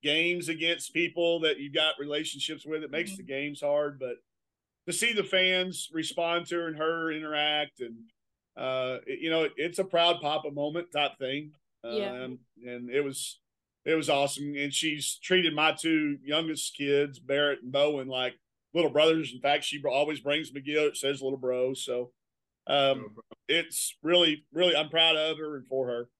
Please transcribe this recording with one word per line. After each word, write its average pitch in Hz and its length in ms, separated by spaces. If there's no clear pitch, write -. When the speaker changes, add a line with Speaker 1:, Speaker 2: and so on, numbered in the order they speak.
Speaker 1:
games 160 460
against 165 460
people 170 460
that 156 180
you've 139 160
got 156 240
relationships 147 640
with. 156 180
It 143 60
makes 170 220
Speaker 2:
Mm-hmm. 196 60
Speaker 1:
the - 60
games 143 380
hard, 147 380
but 123 160
to 175 60
see 233 200
the 208 100
fans 185 680
respond 170 540
to 175 80
her 170 140
and 160 80
her 160 340
interact 151 680
and, 117 140
uh, 127 480
it, 139 140
you 160 100
know, 160 140
it, 147 140
it's 170 200
a 196 60
proud 170 360
papa 151 300
moment 151 420
type 147 280
thing. 143 320
Speaker 2:
Yeah. 123 400
Speaker 1:
Um, 127 160
and 123 240
it 135 120
was, 139 380
it 151 80
was 156 160
awesome. 143 480
And 143 160
she's 151 480
treated 180 320
my 151 260
two 156 440
youngest 151 520
kids, 143 440
Barrett 139 420
and 123 100
Bowen, 143 360
like 127 260
little 160 160
brothers. 156 460
In 123 40
fact, 143 260
she 147 140
br-, 139 100
always 147 300
brings 143 320
McGill, 147 460
says 139 240
little 135 160
bro. 127 380
So, 123 360
um, 139 220
Speaker 3:
Little 110 220
bro. 107 120
Speaker 1:
it's 160 520
really, 165 500
really, 170 240
I'm 151 140
proud 165 260
of 156 220
her 151 200
and 123 100
for 131 220
her. 120 200